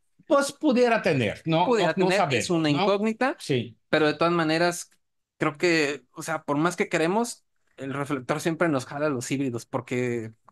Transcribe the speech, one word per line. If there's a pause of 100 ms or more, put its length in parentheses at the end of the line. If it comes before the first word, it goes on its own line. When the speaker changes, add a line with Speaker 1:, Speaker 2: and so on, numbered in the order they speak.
(280)
Speaker 1:
pues
pudiera
tener,
no,
Speaker 2:
pudiera
Speaker 1:
no,
no
Speaker 2:
tener,
Speaker 1:
sabemos,
Speaker 2:
es
una
Speaker 1:
¿no?
Speaker 2:
incógnita,
Speaker 1:
Sí. (120)
Speaker 2:
pero
de
todas
maneras, (480)
creo
que,
o
sea,
por
más
que
queremos, (320)
el
reflector
siempre
nos
jala
a
los
híbridos,
porque (180)